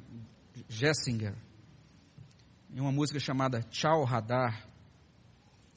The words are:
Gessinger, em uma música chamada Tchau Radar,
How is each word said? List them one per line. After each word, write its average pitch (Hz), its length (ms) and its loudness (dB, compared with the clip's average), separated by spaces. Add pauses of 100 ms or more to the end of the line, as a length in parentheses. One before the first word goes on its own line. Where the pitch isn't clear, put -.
(680)
Gessinger, 113 640 0 (1400)
em 127 80 -8
uma 135 120 0
música 147 280 0
chamada 131 440 0
Tchau 156 400 2
Radar, 120 680 0 (1080)